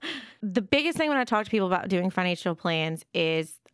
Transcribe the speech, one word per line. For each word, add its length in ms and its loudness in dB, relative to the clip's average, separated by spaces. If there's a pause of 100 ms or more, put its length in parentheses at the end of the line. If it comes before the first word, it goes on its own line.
(420)
The 200 0
biggest 340 2
thing 140 2
when 80 2
I 60 2
talk 200 2
to 60 -14
people 160 2
about 220 0
doing 200 2
financial 460 -2
plans 580 -2
is 400 0 (220)